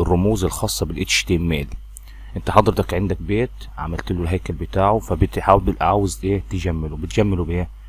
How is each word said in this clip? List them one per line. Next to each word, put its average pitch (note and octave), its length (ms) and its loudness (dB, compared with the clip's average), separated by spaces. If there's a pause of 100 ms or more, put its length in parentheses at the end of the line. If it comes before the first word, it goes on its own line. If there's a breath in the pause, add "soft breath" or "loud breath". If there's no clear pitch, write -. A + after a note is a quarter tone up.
الرموز F#2 420 2
الخاصة F#2 420 -2
بال D#2+ 160 -4
اتش - 220 0
تي F#2 120 0
ام E2 180 2
ال. C#2+ 140 -2 (680 loud breath)
أنت - 160 -4
حضرتك G#2 420 4
عندك F2+ 280 -2
بيت G#2 280 0 (280)
عملت E2 340 -6
له F2 120 -2
الهيكل F2 300 -2
بتاعه، G2 460 0
فبتحاول G2 840 2
عاوز G2+ 420 2
إيه F#2+ 260 0
تجمله؟ D#2+ 480 -4
بتجمله F2 480 0
بإيه؟ E2+ 240 -2 (200 soft breath)